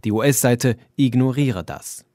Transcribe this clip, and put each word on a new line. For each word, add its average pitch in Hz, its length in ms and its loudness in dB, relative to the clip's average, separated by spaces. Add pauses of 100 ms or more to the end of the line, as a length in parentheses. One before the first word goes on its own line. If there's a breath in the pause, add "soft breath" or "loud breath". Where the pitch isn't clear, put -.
Die 107 60 -2
U-S-Seite 120 640 2 (200 soft breath)
ignoriere 127 680 0
das. - 400 -16 (120)